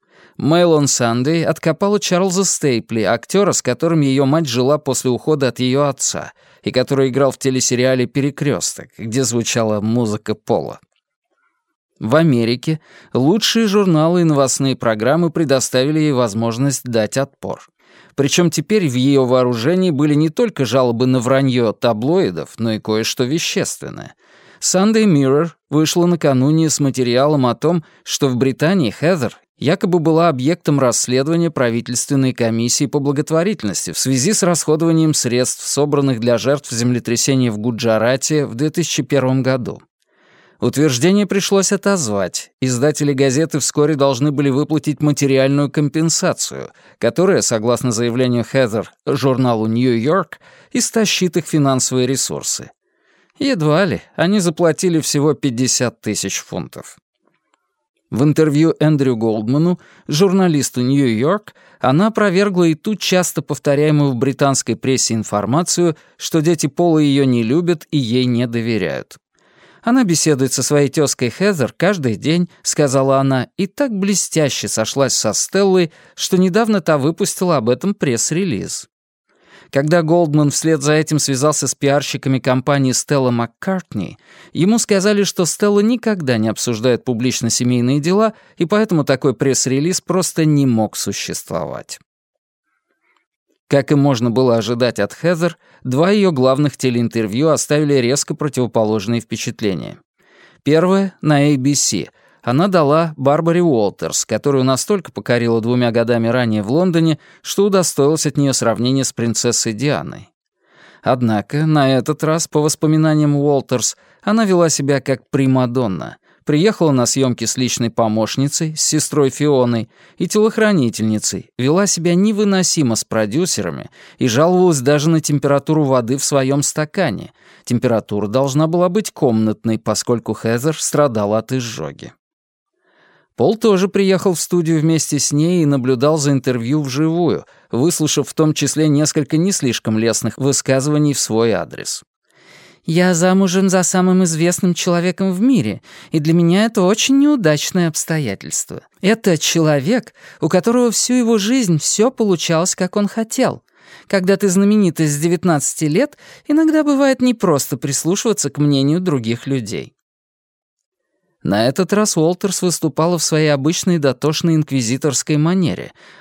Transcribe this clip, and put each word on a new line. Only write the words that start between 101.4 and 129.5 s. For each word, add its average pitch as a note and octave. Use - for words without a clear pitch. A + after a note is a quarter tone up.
A C#3+
B C3+
C. -
Она C3+
дала D#3+
Барбаре E3
Уолтерс, G#2
которую C3
настолько C3+
покорила A#2
двумя A#2+
годами A#2
ранее A#2
в G#2
Лондоне, E3
что -
удостоилась D#3+
от C#3+
нее C#3
сравнения A#2+
с -
принцессой A#2
Дианой. G#2+
Однако B2
на C#3+
этот C#3+
раз, D#3
по D3+
воспоминаниям D#3
Уолтерс, C#3
она A3
вела F3
себя C#3
как -
примадонна. B2
Приехала E3
на B2+
съемки A#2+
с -
личной A#2+
помощницей, A#2+
с D#3
сестрой D3
Фионой B2
и F#3
телохранительницей, C#3+
вела D#3
себя F3
невыносимо F#3+
с -
продюсерами G#2
и B2
жаловалась E3+
даже D3
на D#3+
температуру D3
воды B2+
в C3
своем C#3
стакане. D3+
Температура G#2+
должна C3+
была F3
быть G3
комнатной, A2